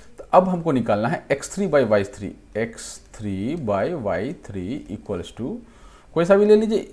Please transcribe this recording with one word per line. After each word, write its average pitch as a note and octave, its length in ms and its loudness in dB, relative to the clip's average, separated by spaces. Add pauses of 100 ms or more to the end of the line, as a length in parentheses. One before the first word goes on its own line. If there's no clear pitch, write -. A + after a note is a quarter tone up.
(180)
तो - 140 -14
अब F#3 160 6
हमको E3+ 240 -2
निकालना A#2 360 0
है - 240 -4
एक्स - 220 -6
थ्री G3 140 -2
by C#3+ 160 4
वाई G#2 200 2
थ्री, - 300 -10 (220)
एक्स - 460 -8 (120)
थ्री G#2 420 -6
by A2+ 360 -2
वाई G#2+ 400 -4
थ्री G2 580 -10
equals F#2 500 -8
to D#3 160 -8 (580)
कोई E3+ 100 2
सा G3 120 6
भी G#3 80 6
ले G#3 120 8
लीजिए, A3 220 2 (140)